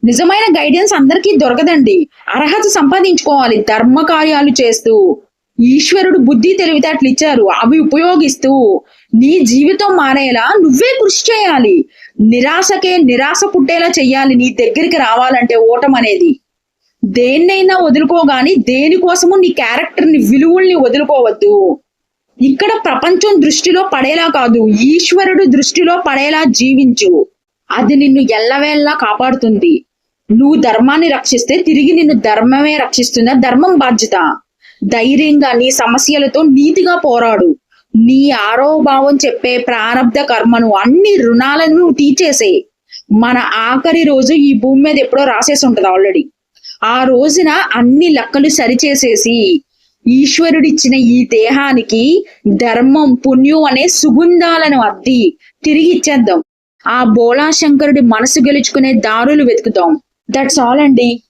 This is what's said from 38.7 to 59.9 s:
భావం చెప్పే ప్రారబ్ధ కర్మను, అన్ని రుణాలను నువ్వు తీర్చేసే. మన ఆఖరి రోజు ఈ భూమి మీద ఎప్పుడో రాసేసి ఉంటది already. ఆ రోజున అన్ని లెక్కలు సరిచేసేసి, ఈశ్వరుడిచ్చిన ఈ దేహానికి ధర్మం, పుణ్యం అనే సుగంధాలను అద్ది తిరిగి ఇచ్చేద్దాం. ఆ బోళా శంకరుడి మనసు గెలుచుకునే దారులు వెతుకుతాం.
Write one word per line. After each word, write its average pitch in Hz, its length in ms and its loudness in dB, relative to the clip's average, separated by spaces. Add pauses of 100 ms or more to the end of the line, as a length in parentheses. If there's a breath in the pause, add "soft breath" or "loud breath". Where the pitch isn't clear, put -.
భావం 277 460 0
చెప్పే 247 320 -4
ప్రారబ్ధ 240 640 -2
కర్మను, 233 520 0
అన్ని 285 440 2
రుణాలను 277 600 0
నువ్వు 339 180 2
తీర్చేసే. 269 720 0 (460 loud breath)
మన 233 260 0
ఆఖరి 254 640 -2
రోజు 269 300 0
ఈ 285 200 2
భూమి 262 280 0
మీద 294 180 0
ఎప్పుడో 262 240 0
రాసేసి 269 420 -2
ఉంటది 208 220 0
already. 190 360 0 (600 loud breath)
ఆ 240 200 -2
రోజున 294 460 0 (260)
అన్ని 254 320 2
లెక్కలు 277 420 0
సరిచేసేసి, 240 1120 -2 (460)
ఈశ్వరుడిచ్చిన 302 840 0
ఈ 247 320 0
దేహానికి 262 1000 -2 (220 loud breath)
ధర్మం, 240 680 0
పుణ్యం 269 500 0
అనే 269 240 0
సుగంధాలను 320 920 0
అద్ది 220 560 -2 (280 soft breath)
తిరిగి 311 240 2
ఇచ్చేద్దాం. 277 540 0 (440)
ఆ 247 160 -2
బోళా 240 460 0
శంకరుడి 294 520 0
మనసు 233 380 0
గెలుచుకునే 269 540 0
దారులు 240 500 0
వెతుకుతాం. 208 560 0 (320)